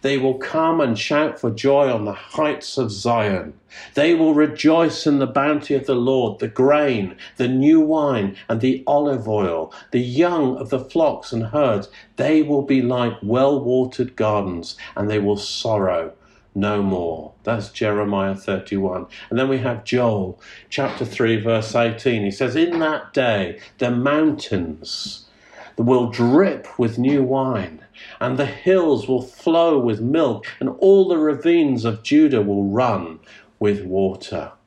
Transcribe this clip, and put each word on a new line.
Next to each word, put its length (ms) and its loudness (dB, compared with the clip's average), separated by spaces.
"They 160 0
will 160 0
come 480 -2
and 160 0
shout 420 -2
for 120 -2
joy 420 2
on 120 -4
the 60 -6
heights 640 -6
of 160 -2
Zion. 640 -2
They 220 4
will 180 4
rejoice 720 2
in 140 2
the 80 0
bounty 480 0
of 100 -2
the 100 0
Lord, 440 0
the 80 -4
grain, 680 2
the 100 0
new 320 6
wine, 560 0
and 120 0
the 260 0
olive 420 0
oil, 420 -2
the 100 0
young 560 0
of 140 -8
the 80 -2
flocks 520 -2
and 140 -4
herds. 420 0
They 260 2
will 220 0
be 180 2
like 400 0
well-watered 960 0
gardens, 600 -2
and 120 -4
they 120 0
will 180 0
sorrow 760 -2
no 300 -2
more." 480 -4
That's 260 -4
Jeremiah 680 -2
thirty-one. 680 -4
And 100 -2
then 80 0
we 120 0
have 260 -6
Joel 520 0
chapter 360 -4
three, 340 0
verse 340 -2
eighteen. 500 0
He 80 -2
says, 260 -4
"In 220 0
that 340 -4
day, 460 0
the 120 0
mountains 1300 -2
will 320 2
drip 680 2
with 220 -2
new 240 2
wine, 560 -4
and 180 -4
the 80 0
hills 640 2
will 140 0
flow 580 2
with 220 -2
milk, 440 0
and 80 -4
all 280 6
the 100 2
ravines 680 2
of 180 -4
Judah 380 4
will 240 0
run 540 -2
with 280 0
water." 640 -4